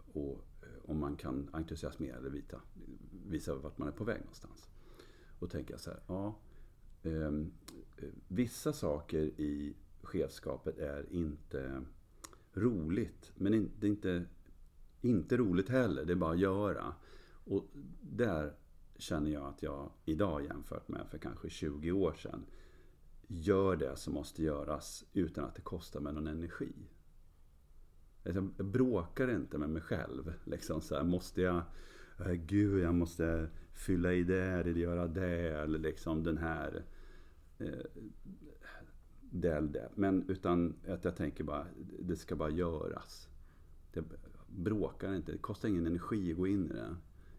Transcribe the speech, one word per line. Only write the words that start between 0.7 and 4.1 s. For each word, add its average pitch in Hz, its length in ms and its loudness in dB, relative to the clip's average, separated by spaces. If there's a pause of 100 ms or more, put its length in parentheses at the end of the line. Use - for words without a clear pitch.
om 78 100 0
man 71 160 0
kan 69 360 -4
entusiasmera 76 640 -4
eller 65 120 -6
vita, 71 320 -8 (640)
visa 78 280 0
vart 69 220 -6
man 73 100 -2
är 73 40 -2
på - 120 -6
väg 107 160 -2